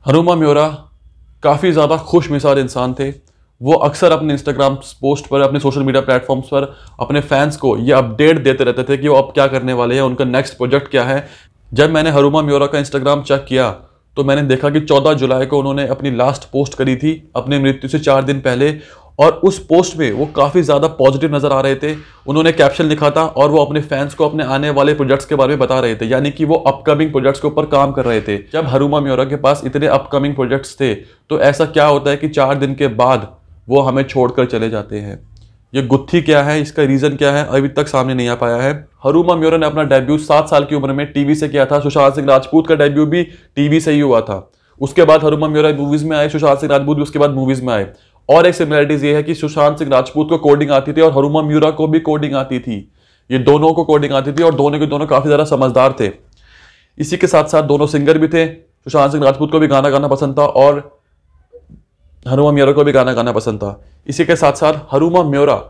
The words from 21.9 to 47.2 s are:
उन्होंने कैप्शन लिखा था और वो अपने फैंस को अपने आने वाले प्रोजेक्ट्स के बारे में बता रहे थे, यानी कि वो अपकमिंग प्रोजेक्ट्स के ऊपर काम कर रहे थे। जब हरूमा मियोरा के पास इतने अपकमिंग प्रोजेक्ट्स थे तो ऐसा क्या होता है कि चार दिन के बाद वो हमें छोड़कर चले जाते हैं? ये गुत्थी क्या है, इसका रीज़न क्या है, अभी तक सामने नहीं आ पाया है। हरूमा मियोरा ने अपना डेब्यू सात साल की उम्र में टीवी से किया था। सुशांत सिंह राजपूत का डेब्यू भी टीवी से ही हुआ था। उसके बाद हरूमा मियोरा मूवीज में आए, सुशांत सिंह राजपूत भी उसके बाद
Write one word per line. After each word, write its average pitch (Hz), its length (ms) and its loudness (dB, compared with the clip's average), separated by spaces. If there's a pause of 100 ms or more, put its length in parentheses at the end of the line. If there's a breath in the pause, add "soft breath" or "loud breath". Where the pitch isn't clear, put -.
उन्होंने 160 260 0
कैप्शन 151 320 2
लिखा 151 260 0
था 156 140 0
और 147 260 0
वो 151 140 2
अपने 147 180 -4
फैंस 147 320 -6
को 151 140 -2
अपने 151 180 -4
आने 139 240 -2
वाले 143 240 2
प्रोजेक्ट्स 135 320 0
के 151 80 -4
बारे 135 140 2
में 143 100 -2
बता 131 220 0
रहे 117 160 -2
थे, 113 100 -6
यानी 131 240 -2
कि 151 140 -4
वो 151 120 0
अपकमिंग 147 560 0
प्रोजेक्ट्स 131 280 0
के 151 80 -2
ऊपर 151 180 -2
काम 139 260 0
कर 131 120 -4
रहे 113 180 0
थे। 101 160 -4 (140)
जब 156 140 -4
हरूमा 143 340 0
मियोरा 135 240 -2
के 139 140 -6
पास 143 280 0
इतने 143 220 -2
अपकमिंग 139 460 -2
प्रोजेक्ट्स 135 460 -4
थे 123 140 0
तो - 460 -8
ऐसा 143 260 0
क्या 151 200 2
होता 143 240 0
है 143 60 0
कि 151 140 -6
चार 143 260 0
दिन 135 180 -4
के 139 140 -2
बाद 117 440 0 (360)
वो 139 140 4
हमें 131 220 0
छोड़कर 127 420 0
चले 113 240 -4
जाते 104 280 -8
हैं? 101 240 -14 (500 soft breath)
ये 135 120 -2
गुत्थी 135 380 0
क्या 147 200 4
है, 151 180 0
इसका 151 220 -2
रीज़न 139 340 0
क्या 139 160 2
है, 147 140 -2
अभी 135 240 0
तक 143 180 -4
सामने 131 260 -2
नहीं 123 140 -2
आ 120 80 -2
पाया 120 200 -2
है। 135 160 -2 (320)
हरूमा 170 320 2
मियोरा 160 220 2
ने 156 80 0
अपना 151 180 -2
डेब्यू 135 360 0
सात 151 300 0
साल 143 140 2
की 147 100 -4
उम्र 135 180 -4
में 143 140 -4
टीवी 143 280 0
से 151 140 -2
किया 139 180 0
था। 147 140 0
सुशांत 139 340 2
सिंह 139 140 -4
राजपूत 160 400 2
का 160 60 4
डेब्यू 147 320 2
भी 170 160 -2 (340 loud breath)
टीवी 147 240 2
से 160 120 -2
ही 147 80 2
हुआ 127 220 2
था। 98 160 -8 (420)
उसके 139 240 2
बाद 156 200 6
हरूमा 151 240 0
मियोरा 151 260 0
मूवीज 143 300 -2
में 156 120 -2
आए, 147 120 0
सुशांत 147 300 0
सिंह 147 140 -2
राजपूत 139 240 0
भी 143 60 -2
उसके 147 160 -6
बाद 143 120 4